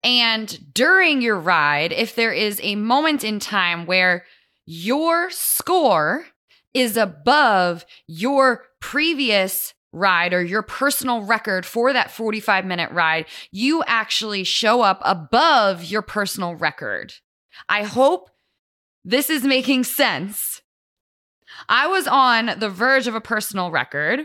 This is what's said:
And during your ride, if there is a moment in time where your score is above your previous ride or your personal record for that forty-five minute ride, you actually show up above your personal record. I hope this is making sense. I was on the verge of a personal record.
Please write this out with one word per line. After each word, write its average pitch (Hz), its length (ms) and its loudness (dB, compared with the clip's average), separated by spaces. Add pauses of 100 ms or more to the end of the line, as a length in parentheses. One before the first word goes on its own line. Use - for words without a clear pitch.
And 226 680 -2
during 320 480 4
your 220 160 0
ride, 156 540 2
if 190 240 -4
there 226 160 0
is 202 320 -2
a 208 140 -4
moment 269 480 0
in 214 140 -4
time 175 460 -2
where 180 380 2 (420)
your 302 640 -2
score 262 960 0 (460)
is 247 220 0
above 196 880 2 (220)
your 254 560 0 (160)
previous 262 920 -2 (180)
ride 175 400 2
or 180 100 2
your 180 200 -2
personal 254 600 -2
record 196 420 -2
for 240 260 -2
that 254 180 -2
forty-five 214 540 -2
minute 175 300 -4
ride, 160 320 0 (260)
you 269 340 0
actually 214 600 -2
show 226 340 2
up 196 240 2
above 196 800 2
your 196 180 -4
personal 190 540 -6
record. 147 600 -6 (520)
I 208 160 0
hope 262 460 2 (800)
this 262 220 0
is 302 140 0
making 262 400 2
sense. 202 800 -4 (1040)
I 254 160 4
was 359 220 0
on 240 500 2
the 208 120 -2
verge 247 360 2
of 233 80 -4
a 220 80 -6
personal 202 480 -4
record. 156 560 -2